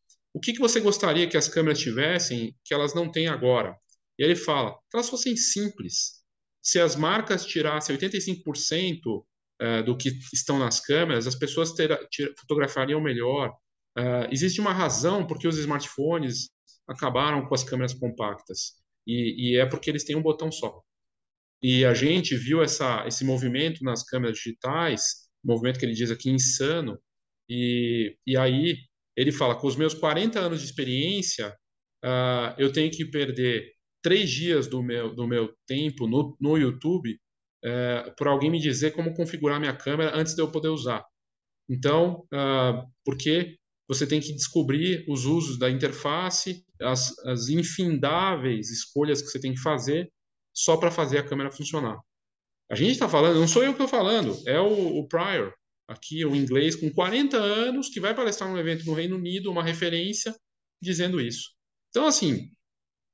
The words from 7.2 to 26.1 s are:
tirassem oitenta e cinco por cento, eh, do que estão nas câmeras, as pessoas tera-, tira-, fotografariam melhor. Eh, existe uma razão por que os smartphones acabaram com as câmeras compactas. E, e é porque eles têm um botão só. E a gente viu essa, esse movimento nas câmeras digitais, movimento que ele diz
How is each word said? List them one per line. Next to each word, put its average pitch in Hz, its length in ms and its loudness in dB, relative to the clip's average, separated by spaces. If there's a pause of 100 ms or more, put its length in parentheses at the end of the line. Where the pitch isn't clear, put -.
tirassem 151 500 -2
oitenta 190 220 -4
e 190 40 -2
cinco 185 220 -6
por 147 120 -6
cento, 156 680 -4 (340)
eh, 113 220 0
do 120 160 0
que 135 120 -2 (220)
estão - 280 0
nas 120 200 0
câmeras, 147 460 0
as 127 80 -2
pessoas 160 400 -2
tera-, 156 380 0
tira-, 139 280 -4
fotografariam 143 600 0
melhor. 131 500 0 (460)
Eh, 123 340 0
existe 175 300 0
uma 202 120 2
razão 175 520 0
por 160 140 -8
que 165 80 0
os 160 100 0
smartphones 143 920 -2 (380)
acabaram 135 600 0
com 139 80 0
as 127 80 0
câmeras 127 300 -2
compactas. 107 800 -6 (340)
E, 120 460 0
e 123 40 6
é 131 80 6
porque 131 240 -4
eles 147 140 -2
têm 147 120 -4
um 160 60 0
botão 156 300 0
só. - 300 -8 (800)
E 127 220 6
a 123 120 8
gente 156 400 2
viu 131 260 2
essa, 127 460 0
esse 127 180 -4
movimento 131 580 0
nas 120 200 -2
câmeras 120 340 -2
digitais, 131 880 -4 (160)
movimento 120 360 0
que 135 60 -2
ele 117 80 0
diz 113 180 -2